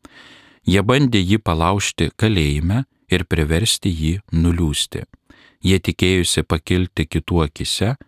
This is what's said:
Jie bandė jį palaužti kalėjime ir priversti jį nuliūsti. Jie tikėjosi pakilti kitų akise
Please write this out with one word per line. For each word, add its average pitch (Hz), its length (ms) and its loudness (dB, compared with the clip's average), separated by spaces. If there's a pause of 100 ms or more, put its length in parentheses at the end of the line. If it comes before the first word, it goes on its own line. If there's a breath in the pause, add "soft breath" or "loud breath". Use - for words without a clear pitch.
(680 loud breath)
Jie 95 160 4
bandė 120 400 2
jį 101 160 2
palaužti 85 800 0
kalėjime 90 640 0 (240)
ir 90 240 0
priversti 80 600 0
jį 78 220 -2 (200)
nuliūsti. 82 720 0 (580 soft breath)
Jie 92 160 2
tikėjosi 90 640 0
pakilti 87 640 -2
kitų 82 380 -2
akise 95 500 -4 (140)